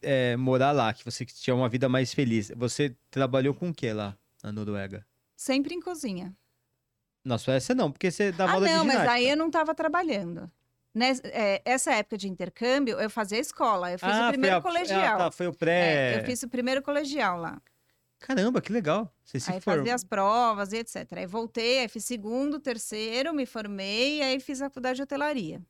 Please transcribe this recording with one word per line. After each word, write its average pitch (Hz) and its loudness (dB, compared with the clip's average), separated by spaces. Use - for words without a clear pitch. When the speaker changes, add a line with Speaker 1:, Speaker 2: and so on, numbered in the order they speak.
Speaker 1:
é, 127 2
morar 131 4
lá, 127 2
que - -12
você 120 -8
tinha - -2
uma 127 2
vida 127 0
mais 127 0
feliz, 113 2
você 123 -2
trabalhou 135 2
com 180 -4
o 165 -4
que 127 -4
lá 104 -6
na 107 -8
Noruega? 101 -6
Speaker 2:
Sempre 285 -2
em 349 -8
cozinha. 196 -8
Speaker 1:
Na 123 0
Suécia 131 0
não, 196 2
porque 185 0
você 202 0
dava 185 2
Speaker 2:
Ah, 392 4
Speaker 1:
aula 196 4
de 330 4
Speaker 2:
não, 320 4
mas - 4
Speaker 1:
ginástica. 240 4
Speaker 2:
aí 247 4
eu 294 4
não 320 0
tava 311 2
trabalhando. 269 -2
Nes-, 254 2
é, 202 0
essa 262 0
época 214 -2
de 196 -4
intercâmbio, 233 -2
eu 214 0
fazia 208 -4
escola, 214 0
eu 180 -6
fiz 180 -2
Speaker 1:
Ah, - 4
Speaker 2:
o 233 4
Speaker 1:
foi 240 4
Speaker 2:
primeiro 262 4
Speaker 1:
a, 170 4
Speaker 2:
colegial. 277 2
Speaker 1:
ah, - 0
tá, 156 0
foi 180 -4
o 165 -4
pré- 160 4
Speaker 2:
É, 113 2
eu 110 -4
fiz 247 -4
o 254 -8
primeiro 254 0
colegial 277 0
lá. 165 -8
Speaker 1:
Caramba, 196 0
que - -6
legal. 202 0
Você - -6
se 180 -6
Speaker 2:
Aí 185 -4
Speaker 1:
formou. 180 0
Speaker 2:
fazia 240 0
as 240 -2
provas 202 2
e 220 -4
et 226 -6
cetera. 180 -10
Aí 190 -8
voltei, 226 0
aí 240 -2
fiz 220 -10
segundo, 247 -4
terceiro, 233 -4
me 277 0
formei, 214 -2
aí 262 0
fiz 262 -8
a 277 -4
faculdade 254 -4
de 269 -6
hotelaria. 277 -4